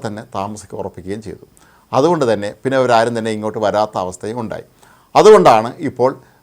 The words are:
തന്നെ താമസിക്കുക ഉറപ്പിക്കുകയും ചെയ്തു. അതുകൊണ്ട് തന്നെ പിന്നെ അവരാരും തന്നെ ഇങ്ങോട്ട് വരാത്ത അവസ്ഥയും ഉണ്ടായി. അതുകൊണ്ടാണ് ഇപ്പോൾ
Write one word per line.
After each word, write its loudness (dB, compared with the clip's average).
തന്നെ -12
താമസിക്കുക -10
ഉറപ്പിക്കുകയും -12
ചെയ്തു. -18
അതുകൊണ്ട് 2
തന്നെ -4
പിന്നെ -2
അവരാരും 2
തന്നെ -4
ഇങ്ങോട്ട് -6
വരാത്ത -2
അവസ്ഥയും -10
ഉണ്ടായി. -12
അതുകൊണ്ടാണ് 6
ഇപ്പോൾ -2